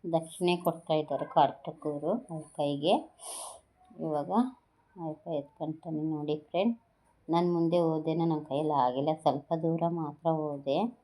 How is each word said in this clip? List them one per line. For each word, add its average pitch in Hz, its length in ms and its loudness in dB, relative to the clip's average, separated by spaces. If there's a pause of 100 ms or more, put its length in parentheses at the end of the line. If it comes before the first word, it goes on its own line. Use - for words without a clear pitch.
ದಕ್ಷಿಣೆ 175 520 0
ಕೊಡ್ತಾ 170 380 -2
ಇದ್ದಾರೆ 147 300 -2
ಕಾರ್ತಕರು 151 880 0 (180)
ಅವ್ರ 156 120 -10 (140)
ಕೈಗೆ. 147 380 2 (1040)
ಇವಾಗ 156 300 -2 (680)
ಆ 165 120 -6
ಯಪ್ಪ 156 200 -10
ಎತ್ಕೊಂತಾನೆ 156 760 -6
ನೋಡಿ 151 340 -2 (140)
ಫ್ರೆಂಡ್. 214 240 2 (540)
ನಾನು 170 240 4
ಮುಂದೆ 170 260 2
ಹೋದೇನೋ 160 460 2
ನನ್ನ 156 180 2
ಕೈಯಲ್ಲಿ 151 400 0
ಆಗಿಲ್ಲ, 127 260 2 (140)
ಸ್ವಲ್ಪ 143 300 2 (100)
ದೂರ 165 260 0
ಮಾತ್ರ 160 400 -4
ಹೋದೆ. 147 500 0 (260)